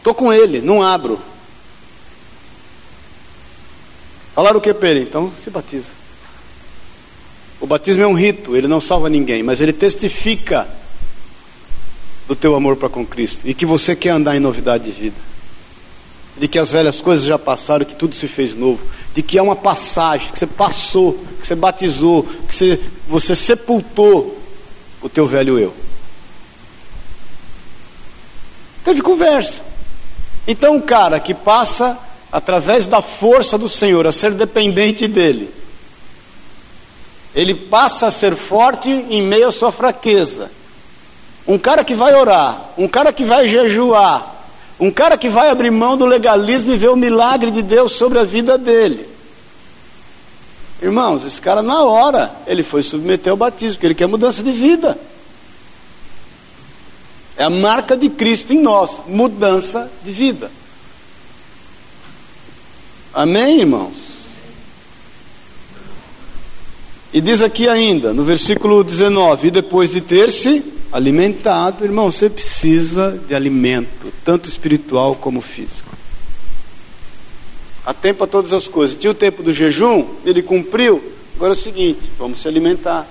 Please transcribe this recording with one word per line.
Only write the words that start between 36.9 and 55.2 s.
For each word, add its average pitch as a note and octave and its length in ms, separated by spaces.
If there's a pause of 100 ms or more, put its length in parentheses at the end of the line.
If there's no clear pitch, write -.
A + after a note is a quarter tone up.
ele F3+ 200
passa A#3 500
a G#3+ 60
ser G3 240
forte B3 560
em A#3+ 320
meio G#3+ 240
à A#3+ 40
sua A#3 200
fraqueza. G3+ 800 (960)
Um G3 100
cara C#4+ 260
que B3 120
vai B3+ 180
orar, F#3 640
um F#3 100
cara C#4+ 240
que C4 140
vai A#3+ 220
jejuar, G#3+ 1000 (340)
um F#3+ 120
cara D#4+ 260
que B3+ 120
vai A#3+ 200
abrir B3 220
mão A#3 260
do B3+ 80
legalismo A#3 680
e B3 60
ver A3 140
o B3+ 40
milagre A#3+ 540
de A3 140
Deus A3+ 300
sobre B3 260
a A#3 40
vida A#3 320
dele. A3+ 540 (1700)
Irmãos, F#3 460
esse C#3 160
cara G3+ 220
na C#4 180
hora, A#3 500 (140)
ele F3+ 160
foi D3 220
submeter F3 480
ao G3 60
batismo, A3+ 400
porque F3 100
ele D#3+ 80
quer F3 120
mudança G#3+ 360
de C4 80
vida. D4+ 440 (2500)